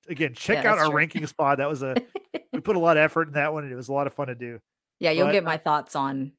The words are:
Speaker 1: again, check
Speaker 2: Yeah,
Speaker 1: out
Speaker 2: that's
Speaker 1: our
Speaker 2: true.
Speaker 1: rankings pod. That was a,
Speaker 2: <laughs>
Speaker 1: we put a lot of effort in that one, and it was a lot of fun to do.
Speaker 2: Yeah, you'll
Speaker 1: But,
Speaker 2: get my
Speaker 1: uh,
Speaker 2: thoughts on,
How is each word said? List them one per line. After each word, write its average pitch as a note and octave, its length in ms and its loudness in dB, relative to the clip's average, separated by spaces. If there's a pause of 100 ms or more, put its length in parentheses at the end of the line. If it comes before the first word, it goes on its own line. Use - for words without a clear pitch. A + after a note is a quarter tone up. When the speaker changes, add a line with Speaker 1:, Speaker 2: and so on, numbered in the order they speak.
Speaker 1:
again, D3+ 260 -4
check F#3 300 -2
Speaker 2:
Yeah, A3 60 4
Speaker 1:
out G#3+ 60 4
Speaker 2:
that's D#3 120 4
Speaker 1:
our D3+ 40 0
Speaker 2:
true. D3 140 2
Speaker 1:
rankings D#3 300 -6
pod. C#3 240 2
That C#3+ 80 0
was C#3 140 -4
a, C3 120 -2 (320)
Speaker 2:
<laughs> - 260 -14
Speaker 1:
we G3+ 80 -4
put G#3 140 0
a F3+ 60 0
lot E3 160 6
of D3+ 80 6
effort D#3+ 240 0
in C#3+ 60 -10
that D3+ 180 0
one, D#3 100 -6
and C3+ 100 -10
it B2 40 -10
was B2 120 -12
a C#3 40 -6
lot C#3+ 160 0
of - 60 -12
fun C#3+ 120 -6
to B2+ 80 -8
do. A#2+ 260 -12 (400)
Speaker 2:
Yeah, E3 120 2
you'll E3+ 160 4
Speaker 1:
But, - 40 2
Speaker 2:
get G3 120 2
my E3 100 -2
Speaker 1:
uh, D#3+ 40 -4
Speaker 2:
thoughts D3+ 380 0
on, C3+ 420 -4